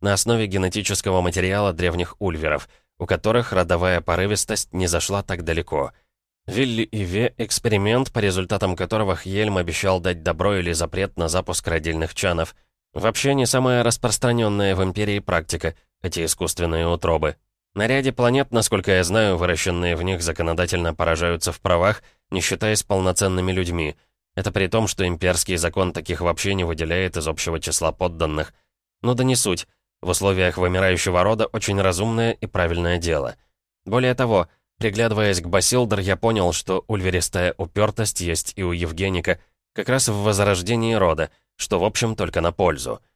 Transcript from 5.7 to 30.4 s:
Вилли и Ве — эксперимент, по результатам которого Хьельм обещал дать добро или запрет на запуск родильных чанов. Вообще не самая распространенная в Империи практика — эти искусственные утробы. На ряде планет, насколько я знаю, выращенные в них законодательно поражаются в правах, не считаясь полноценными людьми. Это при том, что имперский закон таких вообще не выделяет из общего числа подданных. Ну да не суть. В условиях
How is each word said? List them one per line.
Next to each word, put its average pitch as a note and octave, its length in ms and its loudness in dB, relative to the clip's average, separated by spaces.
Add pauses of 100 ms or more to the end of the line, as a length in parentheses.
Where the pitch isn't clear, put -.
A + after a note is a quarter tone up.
Вилли A2+ 360 0
и G#2+ 200 -4
Ве — F#2+ 360 -2
эксперимент, A2 760 0
по A#2+ 80 -2
результатам F#2+ 540 0
которого F#2+ 420 -2
Хьельм G2 420 -2
обещал F2+ 420 0
дать F2 220 -2
добро F2+ 340 0
или E2+ 160 0
запрет E2+ 440 -4
на E2+ 120 0
запуск F2 400 -2
родильных D#2+ 460 -2
чанов. E2+ 400 -2 (400)
Вообще B2 400 0
не C3 120 2
самая B2+ 360 2
распространенная A2 920 2
в F#2+ 80 0
Империи G2+ 360 0
практика — E2 560 -2 (260)
эти E2+ 240 -4
искусственные E2 640 -2
утробы. E2 480 0 (380)
На G#2 120 0
ряде C3+ 260 2
планет, B2+ 380 2
насколько G#2+ 420 2
я F#2 120 6
знаю, G2 320 2
выращенные F2 580 0
в E2 80 -2
них F2+ 200 -2
законодательно E2+ 720 0
поражаются E2+ 580 0
в - 80 -16
правах, F2+ 420 2 (280)
не F#2 100 -2
считаясь G#2+ 420 0
полноценными F#2 720 0
людьми. E2+ 440 -2 (380)
Это F#2+ 180 -4
при F#2+ 160 0
том, A2+ 200 0
что - 180 -2
имперский F2+ 500 0
закон F2 360 0
таких E2+ 280 -6
вообще F2 340 0
не F#2+ 100 0
выделяет E2+ 520 -2
из D#2 120 -4
общего D#2+ 320 -4
числа D#2+ 320 -2
подданных. D#2+ 640 -2 (480)
Ну B2 120 0
да A#2+ 80 0
не B2+ 140 2
суть. F#2 300 -2 (340)
В F2+ 100 -2
условиях F#2 480 2